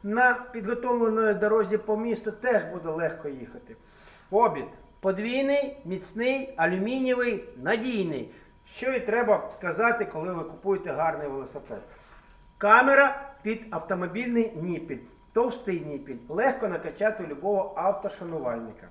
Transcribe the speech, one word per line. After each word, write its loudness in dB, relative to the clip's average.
На 4
підготовленої 2
дорозі 4
по 0
місту -2
теж 2
буде -8
легко -4
їхати. -14
Обід 4
подвійний, 0
міцний, -4
алюмінієвий, 0
надійний. -2
Що -4
і 0
треба 2
казати, 0
коли -6
ви -6
купуєте -4
гарний 0
велосипед. -10
Камера 8
під -4
автомобільний -2
ніпіль. -6
Товстий 0
ніпіль. -8
Легко 0
накачати -2
любого -2
автошанувальника. -4